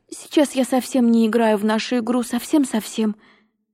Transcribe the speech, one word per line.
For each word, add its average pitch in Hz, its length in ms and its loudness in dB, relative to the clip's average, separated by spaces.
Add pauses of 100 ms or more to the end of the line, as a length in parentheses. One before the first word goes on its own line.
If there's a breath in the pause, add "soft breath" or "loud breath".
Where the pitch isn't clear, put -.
(100)
Сейчас - 440 -2
я 262 100 0
совсем 247 460 0
не 226 160 4
играю 220 320 2
в 202 60 -4
нашу 220 340 -2
игру, 240 240 -2
совсем-совсем. 233 920 -2 (580 soft breath)